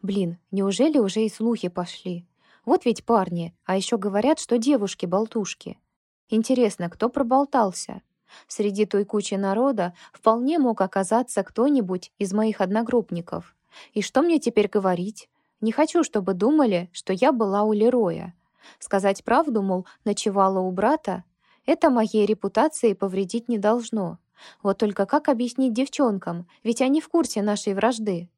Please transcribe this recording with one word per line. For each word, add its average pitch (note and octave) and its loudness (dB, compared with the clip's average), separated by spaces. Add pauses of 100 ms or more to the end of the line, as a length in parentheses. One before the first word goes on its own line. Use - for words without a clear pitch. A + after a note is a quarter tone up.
Блин, F#3+ -4 (140)
неужели G3 0
уже A3 0
и G#3+ -2
слухи A3 -4
пошли? F3 -8 (400)
Вот E4+ 0
ведь - -2
парни, F3 0 (100)
а F#3+ -2
еще G3 -2
говорят, G#3 0
что - -2
девушки-болтушки. G#3 -2 (500)
Интересно, A3 0
кто A3 -2
проболтался? B3+ 0 (460)
Среди G#3 -2
той G3+ 0
кучи G3+ -4
народа G3 0 (200)
вполне B3 2
мог B3 0
оказаться G3 0
кто-нибудь A3 -2
из F#3+ -4
моих G#3+ 0
одногруппников. G3 -2 (380)
И G#3+ -2
что C4 0
мне E4 2
теперь G#3+ 0
говорить? F#3+ -2 (300)
Не A3 -2
хочу, D#4 2
чтобы G3 -2
думали, G3+ 2
что - -6
я B3+ 2
была G#3 0
у G#3+ 2
Лероя. G#3 0 (460)
Сказать G3 -2
правду, B3+ 2
мол, F#3+ -2 (200)
ночевала G3 0
у F#3 -2
брата, G3+ 0 (420)
это E4 4
моей A3 2
репутации G#3+ 0
повредить G3 -4
не A#3 0
должно. G#3 -2 (440)
Вот G3 0
только G3+ 0
как D4 0
объяснить B3 0
девчонкам, G#3 -2 (160)
ведь A3+ 0
они C#4 2
в - -12
курсе E4 0
нашей G#3 -2
вражды? G#3 -2